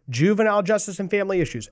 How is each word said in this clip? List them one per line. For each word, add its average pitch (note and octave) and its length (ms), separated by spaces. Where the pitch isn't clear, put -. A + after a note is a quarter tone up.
juvenile G3+ 540
justice G3+ 380
and F#3+ 100
family G3 320
issues. A#2 300